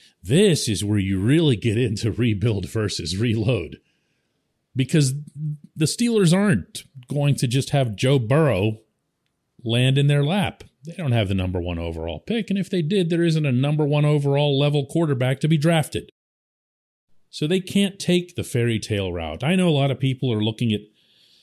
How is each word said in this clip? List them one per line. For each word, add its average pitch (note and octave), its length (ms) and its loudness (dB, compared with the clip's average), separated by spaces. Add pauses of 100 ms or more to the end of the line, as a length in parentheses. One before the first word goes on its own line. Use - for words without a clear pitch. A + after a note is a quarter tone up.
(240)
this D#3 460 2
is G2+ 160 -2
where G#2 120 0
you F#2+ 220 0
really C3+ 380 2
get G#2 200 -2
into A2 340 0
rebuild G#2 580 0
versus F#2+ 480 -4
reload, A2 600 -2 (960)
because C3+ 400 2 (600)
the D#3 100 0
Steelers G#3+ 480 2
aren't F#3 500 0 (240)
going C#3+ 280 0
to C3+ 120 -2
just B2+ 240 -2
have B2+ 240 0
Joe C3 220 2
Burrow A2 600 2 (840)
land B2 340 2
in C#3+ 100 4
their C#3+ 160 2
lap. D#3+ 400 -2 (220)
They E3 80 -14
don't D3+ 180 -4
have A2+ 160 2
the G2 80 0
number F#2 260 -2
one F2 160 -6
overall E2 440 -6
pick, A3 280 -4
and G3 80 -2
if F#3 120 -4
they F#3 120 -2
did, F3 280 0
there E3+ 140 0
isn't D#3+ 220 2
a C#3 60 0
number D3 340 0
one D3 200 2
overall C#3+ 520 2
level C#3+ 280 2
quarterback C3+ 560 0
to D#3 60 2
be D#3+ 100 4
drafted. D3+ 540 0 (1160)
So - 160 -6
they F#3 140 0
can't G3 400 0
take F3 360 -2
the G#2 80 -4
fairy A#2+ 360 0
tale G2 340 -4
route. E2 300 -6
I E3 120 2
know F#3 140 2
a - 20 4
lot C#3 200 2
of A#2+ 80 -6
people C3 340 -2
are G#2+ 100 0
looking A2+ 300 0
at, G#2 80 -2 (600)